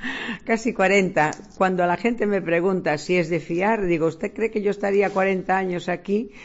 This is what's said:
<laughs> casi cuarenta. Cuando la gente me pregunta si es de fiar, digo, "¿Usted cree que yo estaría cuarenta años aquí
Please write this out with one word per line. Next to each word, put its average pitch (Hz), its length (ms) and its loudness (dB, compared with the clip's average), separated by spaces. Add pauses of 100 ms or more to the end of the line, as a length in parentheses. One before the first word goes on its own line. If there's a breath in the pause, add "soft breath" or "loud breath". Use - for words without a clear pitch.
(100)
<laughs> - 360 -8
casi 226 260 -2
cuarenta. 185 580 2 (280)
Cuando 185 280 2
la 175 120 2
gente 233 280 -2
me 202 140 0
pregunta 170 560 0
si 180 200 -2
es 165 120 2
de 165 120 -2
fiar, 196 440 0
digo, 165 220 2
"¿Usted 160 260 -4
cree 220 180 -2
que 214 120 -2
yo 202 80 2
estaría 196 400 2
cuarenta 190 480 0
años 180 320 -4
aquí 196 400 -2 (140 loud breath)